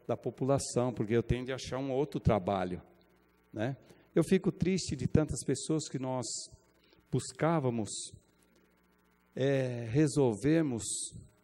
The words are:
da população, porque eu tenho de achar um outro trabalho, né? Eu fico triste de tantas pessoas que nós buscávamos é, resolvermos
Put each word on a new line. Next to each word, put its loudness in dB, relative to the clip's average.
da -2
população, 0
porque -2
eu 4
tenho 0
de -6
achar -8
um -4
outro 0
trabalho, 0
né? -2
Eu 4
fico 2
triste 0
de -4
tantas 2
pessoas -2
que -6
nós -4
buscávamos 0
é, 0
resolvermos 4